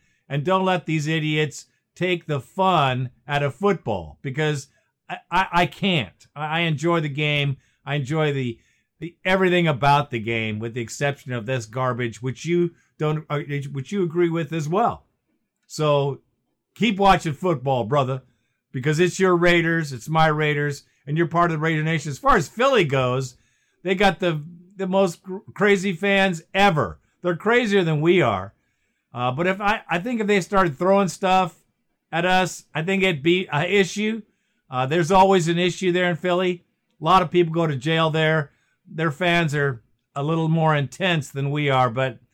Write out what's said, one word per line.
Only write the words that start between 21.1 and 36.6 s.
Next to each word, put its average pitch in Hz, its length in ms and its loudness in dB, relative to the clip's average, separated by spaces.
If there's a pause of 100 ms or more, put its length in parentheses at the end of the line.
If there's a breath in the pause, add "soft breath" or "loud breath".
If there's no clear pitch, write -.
you're 170 80 2
part 170 240 2
of 160 80 -4
the 151 40 -6
Raider 160 200 0
Nation. 160 280 -2
As 131 80 -8
far 269 180 4
as 151 120 0
Philly 247 360 2
goes, 131 520 -2 (460)
they 190 120 -2
got 190 240 2
the, 165 240 -2 (340)
the 190 100 -6
most 185 360 0
cr-, 185 140 -12 (160)
crazy 202 400 2
fans 196 500 0 (120)
ever. 156 460 2 (200)
They're 175 160 -2
crazier 208 480 2
than 156 160 0
we 170 220 4
are. 101 320 -2 (580)
Uh, 123 180 -2
but 151 160 -2
if 190 140 -2
I, 208 300 0
I 170 80 0
think 226 240 -4
if 214 40 -4
they 202 140 2
started 175 380 0
throwing 196 300 4
stuff 185 500 0 (520)
at 165 160 -2
us, 185 380 0 (100)
I 156 80 -4
think 190 200 -2
it'd 180 200 0
be 180 260 2
an 147 160 -2
issue. 208 580 0 (480)
Uh, 131 160 -2
there's 156 240 0
always 190 380 6
an 170 100 0
issue 180 340 0
there 180 180 0
in 170 60 -2
Philly. 180 480 -2 (360)